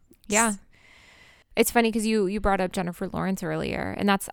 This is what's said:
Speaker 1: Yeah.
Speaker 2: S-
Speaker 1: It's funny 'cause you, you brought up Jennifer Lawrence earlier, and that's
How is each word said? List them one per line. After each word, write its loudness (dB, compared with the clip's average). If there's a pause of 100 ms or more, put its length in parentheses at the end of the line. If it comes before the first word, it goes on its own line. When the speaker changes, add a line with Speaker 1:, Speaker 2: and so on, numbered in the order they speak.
(260)
Speaker 1:
Yeah. 2
Speaker 2:
S- -4 (960)
Speaker 1:
It's 2
funny 2
'cause 0
you, 2
you -2
brought 2
up -2
Jennifer -4
Lawrence -4
earlier, -4
and 0
that's 2